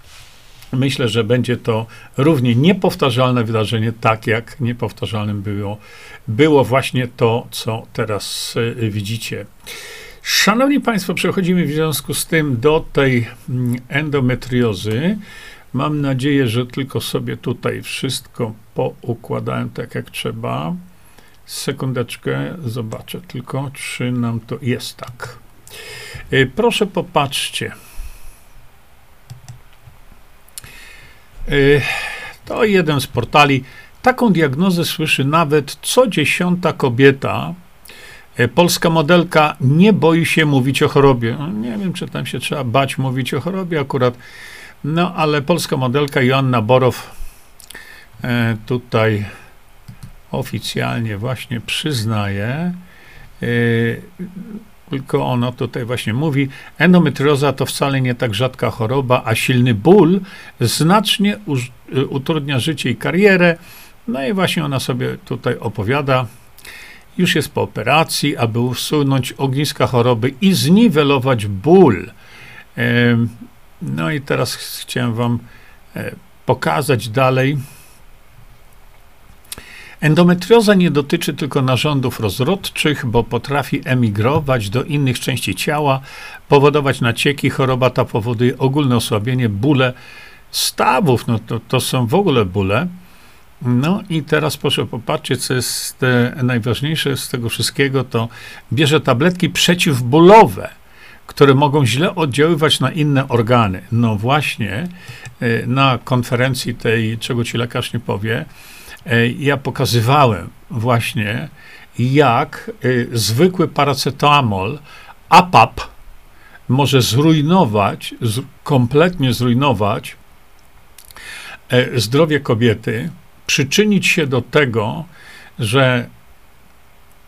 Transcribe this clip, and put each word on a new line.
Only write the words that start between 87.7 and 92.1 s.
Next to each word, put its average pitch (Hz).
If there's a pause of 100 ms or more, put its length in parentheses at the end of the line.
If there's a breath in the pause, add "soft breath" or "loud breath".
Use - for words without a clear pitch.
ta 123
powoduje 123
ogólne 135
osłabienie, 117
bóle 127 (580 loud breath)
stawów. -
No 113
to, 117
to 127
są 123
w 107